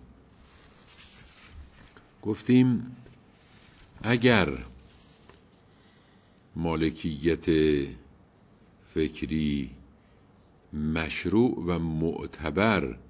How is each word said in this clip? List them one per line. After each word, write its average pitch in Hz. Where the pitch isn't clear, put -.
گفتیم 123
اگر 107
مالکیت 80
فکری 76
مشروع 80
و 87
معتبر 80